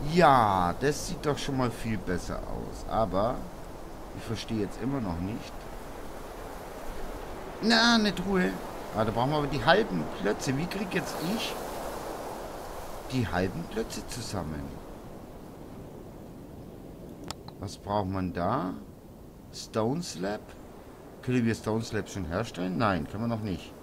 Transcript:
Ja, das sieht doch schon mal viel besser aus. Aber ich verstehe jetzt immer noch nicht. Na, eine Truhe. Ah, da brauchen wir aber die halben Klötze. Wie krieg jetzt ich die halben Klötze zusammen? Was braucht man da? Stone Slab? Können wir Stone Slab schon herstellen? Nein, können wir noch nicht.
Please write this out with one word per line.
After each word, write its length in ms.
Ja, 640
das 300
sieht 160
doch 140
schon 180
mal 140
viel 260
besser 420
aus. 520
Aber 460
ich 80
verstehe 340
jetzt 240
immer 180
noch 200
nicht. 320
Na, 320
eine 200
Truhe. 360
Ah, 100
da 80
brauchen 180
wir 80
aber 80
die 180
halben 400
Klötze. 380
Wie 80
krieg 260
jetzt 220
ich 200
die 140
halben 460
Klötze 360
zusammen? 560
Was 180
braucht 300
man 260
da? 400
Stone 500
Slab? 400
Können 240
wir 80
Stone 280
Slab 280
schon 160
herstellen? 500
Nein, 320
können 160
wir 100
noch 80
nicht. 300